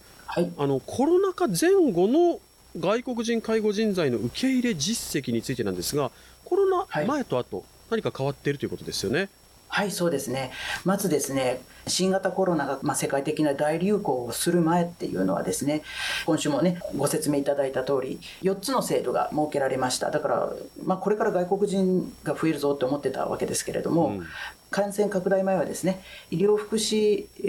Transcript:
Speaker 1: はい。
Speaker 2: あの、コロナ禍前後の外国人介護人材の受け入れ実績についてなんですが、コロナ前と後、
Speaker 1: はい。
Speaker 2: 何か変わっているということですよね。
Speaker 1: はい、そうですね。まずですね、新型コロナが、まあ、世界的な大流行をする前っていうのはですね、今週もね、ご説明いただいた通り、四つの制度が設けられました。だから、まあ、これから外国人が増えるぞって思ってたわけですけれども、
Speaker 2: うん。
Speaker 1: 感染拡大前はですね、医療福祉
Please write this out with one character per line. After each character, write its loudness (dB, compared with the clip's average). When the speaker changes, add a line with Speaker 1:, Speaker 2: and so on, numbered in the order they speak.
Speaker 1:
は -4
い。 0
Speaker 2:
あ 0
の、 2
コ -2
ロ 6
ナ 2
禍 0
前 2
後 4
の 4
外 0
国 -4
人 0
介 0
護 2
人 2
材 2
の 0
受 -4
け 2
入 2
れ 2
実 -4
績 -2
に 0
つ -6
い -4
て -2
な 0
ん -2
で -4
す -2
が、 0
コ 0
ロ 6
ナ 2
前 0
と 0
後、 -6
Speaker 1:
は -10
い。 -18
Speaker 2:
何 -2
か -2
変 -2
わ -2
っ -4
て -4
い 0
る -4
と -6
い -2
う -4
こ -8
と -10
で -8
す -6
よ 0
ね。 0
Speaker 1:
は 0
い、 -2
そ -2
う 2
で -2
す -8
ね。 -4
ま 2
ず 0
で 2
す -2
ね、 0
新 2
型 0
コ 0
ロ 2
ナ 0
が、 -4
ま 0
あ、 -2
世 -2
界 0
的 0
な 4
大 0
流 2
行 -2
を -6
す -2
る 4
前 4
っ -6
て -12
い -4
う 0
の 2
は -2
で -2
す -2
ね、 0
今 2
週 -2
も 2
ね、 2
ご 0
説 -2
明 2
い 0
た 0
だ 2
い -2
た -2
通 0
り、 -6
四 2
つ -8
の 2
制 0
度 -2
が 0
設 0
け 0
ら 2
れ -2
ま 0
し -4
た。 -2
だ 0
か -2
ら、 0
ま 2
あ、 -6
こ 0
れ 2
か -2
ら 0
外 0
国 2
人 2
が -2
増 0
え 2
る -2
ぞ 2
っ -2
て 0
思 0
っ -6
て -2
た -2
わ -4
け -2
で -4
す -4
け -6
れ -2
ど -2
も、 4
Speaker 2:
う 2
ん。 -6
Speaker 1:
感 0
染 0
拡 0
大 4
前 2
は 2
で -6
す -8
ね、 0
医 -2
療 6
福 -2
祉 2